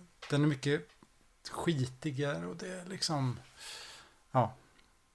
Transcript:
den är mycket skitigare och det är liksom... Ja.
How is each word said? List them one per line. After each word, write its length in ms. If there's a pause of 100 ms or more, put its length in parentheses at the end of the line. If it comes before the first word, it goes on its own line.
(300)
den 140
är 40
mycket 400 (640)
skitigare 920
och 100
det 120
är 180
liksom... 540 (920)
Ja. 220 (600)